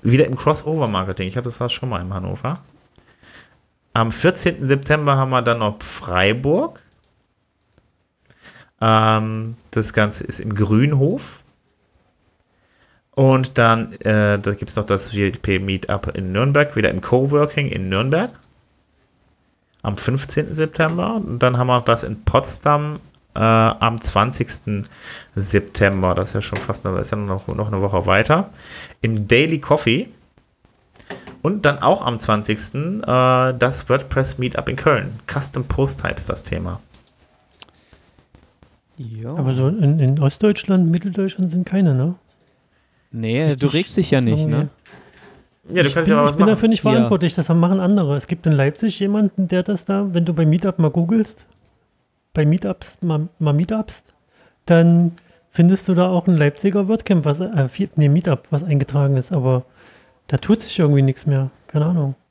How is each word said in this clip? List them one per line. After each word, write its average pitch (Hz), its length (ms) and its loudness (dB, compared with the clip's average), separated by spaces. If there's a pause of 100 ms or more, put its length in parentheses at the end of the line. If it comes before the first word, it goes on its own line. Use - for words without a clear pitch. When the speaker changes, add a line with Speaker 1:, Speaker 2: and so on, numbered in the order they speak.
Speaker 1:
Wieder 131 240 4
im 131 100 -6
Crossover-Marketing. 117 920 -4
Ich 95 100 -8
hatte 123 80 -8
das 117 120 -10
fast 120 180 -4
schon 131 140 -8
mal 98 120 -6
in 92 120 -8
Hannover. 92 400 -6 (1400)
Am 113 180 0
vierzehnten 175 540 0
September 139 520 2
haben 131 120 0
wir 127 120 2
dann 117 180 0
noch 107 220 -2
Freiburg. 123 1000 -2 (2000)
Ähm, 110 760 2 (160)
das 110 220 -2
Ganze 104 300 0
ist - 160 -10
im 107 140 -6
Grünhof. 135 880 0 (1800)
Und 131 420 4
dann, 113 440 2
äh, 104 380 2
da 101 140 -2
gibt's - 220 -10
noch 104 100 -2
das - 300 -2
W 98 160 0
P 95 280 -2
Meetup 95 560 -4
in 92 160 -6
Nürnberg, 139 440 0
wieder 101 160 0
im 92 100 -6
Coworking 143 680 0
in 95 220 -6
Nürnberg. 135 420 0 (1500)
Am 101 160 -4
fünfzehnten 139 560 -4
September. 165 600 -2
Und 120 240 -6
dann 123 180 2
haben 123 100 0
wir 123 140 2
das 117 220 0
in - 200 -10
Potsdam, 147 760 -2 (340)
äh, - 60 -10
am 113 600 2
zwanzigsten 107 880 -4 (500)
September. 98 760 0
Das 95 160 -2
ist - 60 -14
ja 101 60 -2
schon - 180 -8
fast - 260 -8
eine, 95 140 -4
ist 101 120 -6
ja 107 60 -4
noch, 98 300 -6
noch - 240 -4
eine 95 100 -2
Woche 95 240 0
weiter. 117 440 2 (520)
Im 110 260 -2
Daily 147 320 4
Coffee. 147 500 0 (1300)
Und 196 240 -2
dann 143 140 2
auch 160 240 2
am 120 160 -4
zwanzigsten, 113 840 -4
äh, 127 540 2
das 123 320 -2
WordPress 135 480 -2
Meetup - 320 -4
in 113 60 -6
Köln. 107 440 -2 (120)
Custom 135 360 -6
Post - 340 -2
Types, - 240 -6
das - 180 -6
Thema. 87 360 -8 (2250)
Speaker 2:
Ja. 113 380 -12
Speaker 3:
Aber 131 180 -2
so 131 140 2
in, 160 320 2
in 139 200 2
Ostdeutschland, 185 720 2
Mitteldeutschland 185 600 -2
sind 175 140 -2
keine, 185 280 2
ne? 147 220 0 (960)
Speaker 2:
Nee, 117 320 -2
Speaker 3:
Richtig 147 180 0
Speaker 2:
du 143 60 0
regst 156 300 0
dich 185 140 0
ja 139 80 6
Speaker 3:
ist 123 60 2
Speaker 2:
nicht, 151 220 2
ne? 147 220 0 (960)
Speaker 3:
irgendwie 127 140 -4
Speaker 1:
Ja, 180 60 4
du 139 60 4
Speaker 3:
Ich 139 40 -6
Speaker 1:
kannst 160 160 0
Speaker 3:
bin, - 80 4
Speaker 1:
ja 147 60 4
mal - 20 -
was 143 60 2
Speaker 3:
ich 147 60 -4
bin 190 100 6
Speaker 1:
machen. 214 80 4
Speaker 3:
dafür 226 140 2
nicht 220 140 0
Speaker 2:
Ja. - 80 4
Speaker 3:
verantwortlich, 170 440 2
das 165 140 -2
machen 175 300 4
andere. 180 380 2
Es 131 100 -6
gibt 170 200 -4
in 156 60 4
Leipzig 147 460 0
jemanden, 202 480 0
der 180 140 0
das 190 240 -4
da, 196 280 -2
wenn 170 120 2
du 175 80 -2
bei 160 140 2
Meetup 180 320 0
mal 156 100 4
googelst, 180 560 0 (880)
bei 156 120 2
Meetups, 185 560 -2
mal, 160 280 -2 (100)
mal 151 140 2
Meetups, 196 500 -2 (600)
dann 170 480 6 (380)
findest 185 360 4
du 190 60 2
da 180 160 2
auch 175 180 0
ein 180 80 4
Leipziger 185 520 0
WordCamp, 208 360 0
was, 147 160 0
äh, 180 300 0
vier, 190 260 -4
nee, 147 140 4
Meetup, 147 400 0
was 151 140 -2
eingetragen 139 520 0
ist, 127 160 -4
aber 127 320 0 (640)
da 139 100 -2
tut 220 240 2
sich - 180 -10
irgendwie 147 240 4
nichts 135 240 0
mehr. 135 240 0 (160)
Keine 151 180 -2
Ahnung. 156 300 -2 (160)